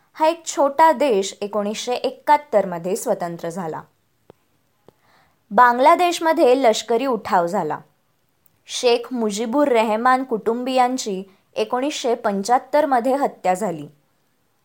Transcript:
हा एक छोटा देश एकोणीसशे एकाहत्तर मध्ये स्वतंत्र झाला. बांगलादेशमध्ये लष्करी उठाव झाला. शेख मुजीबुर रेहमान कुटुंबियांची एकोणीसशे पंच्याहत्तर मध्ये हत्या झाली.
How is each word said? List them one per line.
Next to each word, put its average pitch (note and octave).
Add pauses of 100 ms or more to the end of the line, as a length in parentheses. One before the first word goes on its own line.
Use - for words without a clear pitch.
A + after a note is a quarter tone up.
(140)
हा D#4
एक E4
छोटा D#4+
देश A3+
एकोणीसशे G#3
एकाहत्तर C4
मध्ये F3+
स्वतंत्र F3
झाला. E3 (1700)
बांगलादेशमध्ये C#4
लष्करी A3+
उठाव G#3
झाला. E3+ (880)
शेख A#3+
मुजीबुर A#3
रेहमान A#3+
कुटुंबियांची B3 (320)
एकोणीसशे B3
पंच्याहत्तर A#3+
मध्ये C4
हत्या A3
झाली. F3 (760)